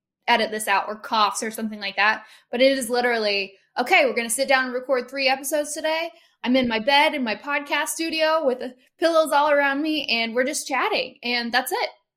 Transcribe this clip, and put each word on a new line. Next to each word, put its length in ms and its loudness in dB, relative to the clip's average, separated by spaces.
edit 220 2
this 180 -6
out," 200 2
or 80 -8
coughs 480 0
or 80 -6
something 280 -8
like 180 -8
that. 280 2
But 140 -2
it 120 6
is 140 -6
literally, 640 0
"Okay, 280 4
we're 100 0
gonna 160 -2
sit 160 -2
down 180 4
and 80 -6
record 380 -2
three 160 -2
episodes 480 -2
today. 340 -4
I'm 120 2
in 120 2
my 120 -2
bed 340 4
in 100 -4
my 120 -2
podcast 540 -4
studio 540 0
with 140 0
the 160 -10
pillows 340 2
all 200 4
around 320 2
me, 240 -2
and 260 -2
we're 100 2
just 240 -4
chatting." 540 -2
And 300 -4
that's 200 0
it. 180 -2